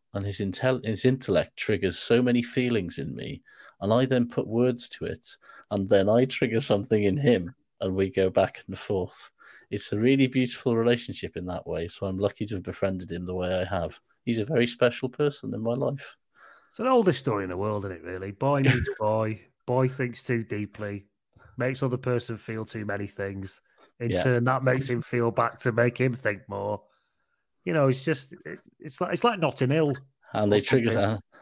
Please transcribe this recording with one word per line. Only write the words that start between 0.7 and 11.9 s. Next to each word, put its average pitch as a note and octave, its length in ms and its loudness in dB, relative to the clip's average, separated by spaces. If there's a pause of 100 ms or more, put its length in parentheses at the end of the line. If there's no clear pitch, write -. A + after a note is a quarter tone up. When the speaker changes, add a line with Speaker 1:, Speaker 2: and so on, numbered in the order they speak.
Speaker 1:
his A2 200 -2
intellect A2 520 2
triggers G2 400 0
so A#2+ 240 4
many A#2+ 220 4
feelings A#2+ 560 -2
in - 160 -8
me, - 260 -10 (400)
and G2+ 100 0
I B2+ 140 4
then B2 240 2
put - 180 -4
words A#2+ 420 0
to - 160 -8
it, - 220 -8 (440)
and G2+ 180 -2
then G2 180 6
I A#2+ 180 6
trigger A#2+ 340 0
something A2+ 440 2
in G2 140 4
him, A2 380 2 (260)
and F#2+ 140 -2
we F#2+ 160 2
go F#2+ 180 2
back - 380 2
and F#2+ 100 -10
forth. - 540 -6 (400)
It's - 200 -4
a G#2 80 -2
really C3+ 280 6
beautiful B2+ 500 0
relationship A2+ 600 0
in F2+ 80 -8
that F2+ 220 -6
way, E2+ 200 -4
so - 180 -8